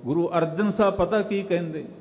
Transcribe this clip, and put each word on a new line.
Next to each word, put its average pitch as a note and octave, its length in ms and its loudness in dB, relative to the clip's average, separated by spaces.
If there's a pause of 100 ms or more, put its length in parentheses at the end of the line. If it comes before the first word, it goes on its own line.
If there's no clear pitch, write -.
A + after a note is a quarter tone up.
ਗੁਰੂ E3+ 240 0 (100)
ਅਰਜਨ E3 320 0
ਸਾਹਿਬ G3 240 4
ਪਤਾ G3 280 2
ਕੀ G3 200 -2
ਕਹਿੰਦੇ? E3+ 420 -2 (160)